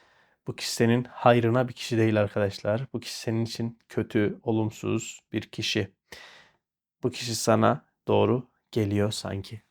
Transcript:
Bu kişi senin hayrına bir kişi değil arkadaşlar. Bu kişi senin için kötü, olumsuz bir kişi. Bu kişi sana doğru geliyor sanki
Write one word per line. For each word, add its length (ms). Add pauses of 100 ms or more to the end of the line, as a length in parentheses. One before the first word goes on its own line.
(460)
Bu 100
kişi 160
senin 320
hayrına 640
bir 40
kişi 260
değil 220
arkadaşlar. 640 (100)
Bu 80
kişi 140
senin 300
için 340 (100)
kötü, 540
olumsuz 760 (120)
bir 100
kişi. 500 (1080)
Bu 80
kişi 240
sana 500 (240)
doğru 400 (240)
geliyor 400
sanki 580